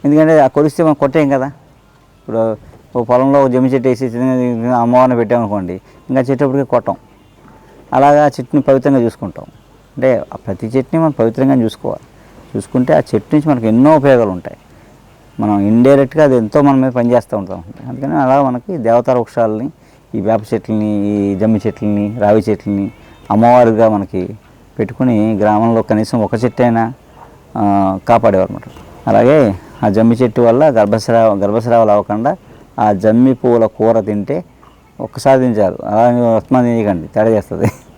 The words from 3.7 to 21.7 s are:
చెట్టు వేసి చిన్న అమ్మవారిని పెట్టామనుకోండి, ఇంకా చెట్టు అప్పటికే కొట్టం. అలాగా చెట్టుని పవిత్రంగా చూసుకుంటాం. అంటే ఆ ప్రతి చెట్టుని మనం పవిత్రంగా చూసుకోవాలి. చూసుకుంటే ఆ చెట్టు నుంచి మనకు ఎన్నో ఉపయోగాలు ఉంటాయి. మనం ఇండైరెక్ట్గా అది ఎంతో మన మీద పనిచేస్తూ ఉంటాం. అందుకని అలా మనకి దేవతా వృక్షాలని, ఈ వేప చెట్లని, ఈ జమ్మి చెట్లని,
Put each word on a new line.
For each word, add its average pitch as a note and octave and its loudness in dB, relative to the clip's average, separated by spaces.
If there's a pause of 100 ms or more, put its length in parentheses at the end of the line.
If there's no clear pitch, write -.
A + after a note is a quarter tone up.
చెట్టు C3 0
వేసి B2+ -2
చిన్న B2 -4
అమ్మవారిని B2 2
పెట్టామనుకోండి, G#2 -2 (300)
ఇంకా C3 0
చెట్టు C3 -2
అప్పటికే C3+ -2
కొట్టం. A#2+ -4 (960)
అలాగా D3 4
చెట్టుని C#3 -4
పవిత్రంగా C3+ 0
చూసుకుంటాం. A2 -6 (520)
అంటే B2+ 0 (120)
ఆ - -14 (100)
ప్రతి A2 -8
చెట్టుని C3 -2
మనం D#3+ 2
పవిత్రంగా C3 0
చూసుకోవాలి. - -4 (500)
చూసుకుంటే B2+ -2
ఆ D3+ 4
చెట్టు - -2
నుంచి D3+ 0
మనకు B2 -2
ఎన్నో C3 4
ఉపయోగాలు B2+ 2
ఉంటాయి. - -12 (840)
మనం G#2 0
ఇండైరెక్ట్గా C3 2
అది C3 2
ఎంతో A#2 0
మన C#3 4
మీద C3 0
పనిచేస్తూ A#2+ 0
ఉంటాం. F#2 -10 (240)
అందుకని C#3 -8
అలా C#3 2
మనకి C3 -4
దేవతా A#2+ 0
వృక్షాలని, A#2 -2 (440)
ఈ A2+ -4
వేప G#2+ -2 (140)
చెట్లని, G#2+ -4
ఈ G2+ -2
జమ్మి A2 0
చెట్లని, G#2 -4